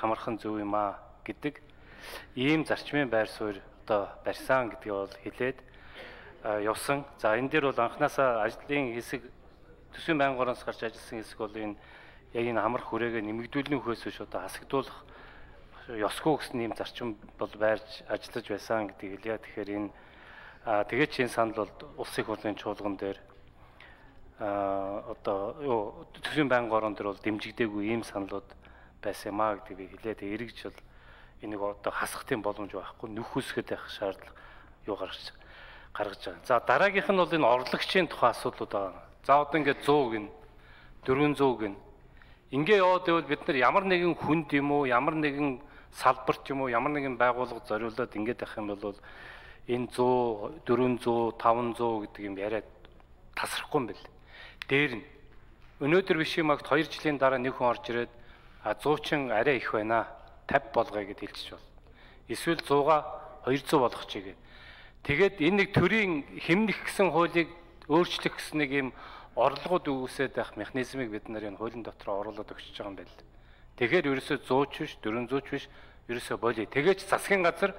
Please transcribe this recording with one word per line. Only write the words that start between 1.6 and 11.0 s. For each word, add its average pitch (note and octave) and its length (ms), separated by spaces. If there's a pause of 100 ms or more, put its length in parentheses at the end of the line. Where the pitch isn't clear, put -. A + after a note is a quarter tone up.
ийм C#3+ 280
зарчмын C3+ 480
байр A2 160
суурь G#2 320 (280)
одоо G2+ 200 (160)
барьсан B2 460
гэдгийг G#2 220
бол G2 220 (100)
хэлээд, B2 340 (840)
а, G#2+ 160
явсан. C#3 440 (140)
За, A2 200
энэ C3+ 100
дээр C#3+ 240
бол A#2+ 80
анханасаа B2 640
ажлын B2+ 500
хэсэг, A#2 280 (720)
Төсвийн D#3+ 260
байнгын C3+ 220
ороноос B2 240
гарч A#2 200
ажилласан A2+ 400